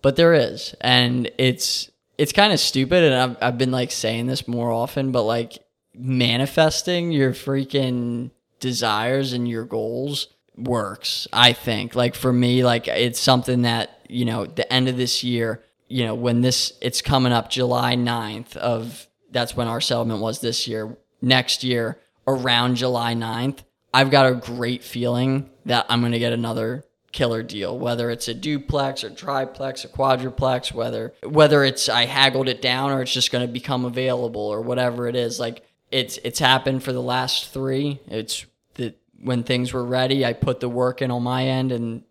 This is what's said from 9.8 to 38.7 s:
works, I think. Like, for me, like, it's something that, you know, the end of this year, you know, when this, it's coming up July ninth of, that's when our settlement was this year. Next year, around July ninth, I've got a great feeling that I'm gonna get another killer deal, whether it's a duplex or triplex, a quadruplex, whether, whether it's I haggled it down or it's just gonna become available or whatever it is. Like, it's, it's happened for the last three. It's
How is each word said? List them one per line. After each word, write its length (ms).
works, 800
I 180
think. 440
Like, 180
for 180
me, 320
like, 240
it's 320
something 440
that, 440
you 180
know, 200
the 260
end 160
of 100
this 260
year, 400
you 180
know, 80
when 280
this, 380
it's 220
coming 320
up 160
July 460
ninth 600
of, 520
that's 260
when 100
our 140
settlement 400
was 180
this 280
year. 280
Next 420
year, 360
around 480
July 400
ninth, 480
I've 180
got 200
a 40
great 480
feeling 680
that 240
I'm 120
gonna 180
get 140
another 500
killer 280
deal, 360
whether 340
it's 160
a 60
duplex 720
or 60
triplex, 720
a 40
quadruplex, 840
whether, 400
whether 400
it's 260
I 160
haggled 420
it 140
down 300
or 100
it's 120
just 180
gonna 160
become 380
available 560
or 200
whatever 460
it 80
is. 240
Like, 240
it's, 340
it's 140
happened 460
for 80
the 100
last 520
three. 540
It's 380